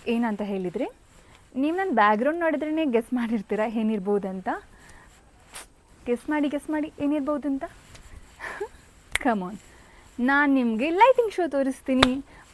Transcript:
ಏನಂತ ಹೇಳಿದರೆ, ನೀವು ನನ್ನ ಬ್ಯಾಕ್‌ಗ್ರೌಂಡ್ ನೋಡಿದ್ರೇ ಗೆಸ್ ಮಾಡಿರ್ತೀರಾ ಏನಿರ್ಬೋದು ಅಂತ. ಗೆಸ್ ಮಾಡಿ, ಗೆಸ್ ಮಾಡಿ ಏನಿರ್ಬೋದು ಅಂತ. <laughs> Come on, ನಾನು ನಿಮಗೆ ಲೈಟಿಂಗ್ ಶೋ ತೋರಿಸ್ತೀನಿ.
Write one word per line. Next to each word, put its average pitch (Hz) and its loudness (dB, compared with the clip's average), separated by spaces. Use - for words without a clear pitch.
ಏನಂತ 233 0
ಹೇಳಿದರೆ, 202 -4
ನೀವು 302 0
ನನ್ನ 381 0
ಬ್ಯಾಕ್‌ಗ್ರೌಂಡ್ 220 4
ನೋಡಿದ್ರೇ 311 0
ಗೆಸ್ 233 0
ಮಾಡಿರ್ತೀರಾ 220 -2
ಏನಿರ್ಬೋದು 208 -2
ಅಂತ. 190 -6
ಗೆಸ್ 240 -4
ಮಾಡಿ, 302 0
ಗೆಸ್ 285 -6
ಮಾಡಿ 302 -4
ಏನಿರ್ಬೋದು 294 -2
ಅಂತ. 269 -2
<laughs> - -10
Come 202 0
on, 208 -12
ನಾನು 277 4
ನಿಮಗೆ 240 0
ಲೈಟಿಂಗ್ 440 6
ಶೋ 339 0
ತೋರಿಸ್ತೀನಿ. 262 0